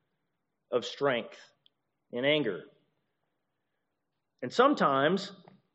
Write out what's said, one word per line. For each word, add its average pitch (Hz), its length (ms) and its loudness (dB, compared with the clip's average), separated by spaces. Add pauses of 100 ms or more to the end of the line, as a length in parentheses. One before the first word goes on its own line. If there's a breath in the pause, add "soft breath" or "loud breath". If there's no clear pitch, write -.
(720)
of 123 140 -2
strength 127 540 -4 (760)
in 123 140 -4
anger. 127 380 -2 (1800)
And 127 100 -8
sometimes, 180 800 2 (420)